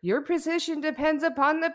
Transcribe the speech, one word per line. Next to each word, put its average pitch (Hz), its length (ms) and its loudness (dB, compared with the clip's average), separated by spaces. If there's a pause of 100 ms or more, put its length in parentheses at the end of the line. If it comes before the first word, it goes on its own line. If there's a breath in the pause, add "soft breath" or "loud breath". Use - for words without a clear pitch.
your 196 200 0
position 330 600 -2
depends 294 420 0
upon 311 360 2
the 330 160 -2